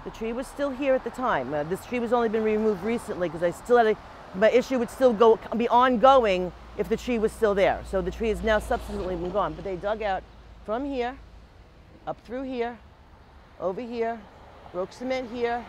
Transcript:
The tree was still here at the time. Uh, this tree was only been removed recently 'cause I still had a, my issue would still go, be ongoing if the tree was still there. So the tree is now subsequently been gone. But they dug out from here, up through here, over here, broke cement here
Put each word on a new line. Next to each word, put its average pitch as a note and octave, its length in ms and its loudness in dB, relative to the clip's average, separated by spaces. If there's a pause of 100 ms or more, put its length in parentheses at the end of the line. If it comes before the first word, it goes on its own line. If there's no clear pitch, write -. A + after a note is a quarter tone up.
The G3 60 -12
tree A3+ 240 -8
was B3 120 -6
still C#4+ 220 -6
here C4 260 0
at C4 80 0
the A#3 80 -8
time. D#3 440 -2
Uh, D3 80 -2
this F3 240 -6
tree B3 120 -4
was A3+ 140 -2
only A#3 160 2
been A3 160 0
removed G#3+ 380 2
recently F#3 480 -4
'cause D#3+ 120 -6
I F3 100 2
still A#3+ 260 2
had A3+ 80 6
a, G#3+ 100 2 (380)
my G#3 160 6
issue B3 280 2
would - 120 -2
still B3+ 240 4
go, A3+ 240 6 (180)
be A3 120 0
ongoing A#3 840 6 (240)
if G3 140 -4
the A3 60 2
tree A#3+ 220 -2
was G#3+ 140 0
still G#3 220 0
there. D3+ 320 2
So F#3+ 160 -2
the F3+ 80 -4
tree A3+ 180 -4
is F#3 140 -4
now G#3+ 160 2
subsequently G3+ 580 -4
been F3 140 -6
gone. F3+ 240 -2
But E3 100 -14
they F#3+ 120 -6
dug G#3 260 -4
out F#3+ 200 -4 (440)
from A#3 180 -4
here, C4+ 320 -4 (920)
up D#3 200 -10
through B3+ 160 -8
here, A#3+ 360 -6 (800)
over F#3+ 220 -4
here, A#3 400 -4 (520)
broke F3+ 200 -6
cement B3+ 380 -6
here A#3 380 -4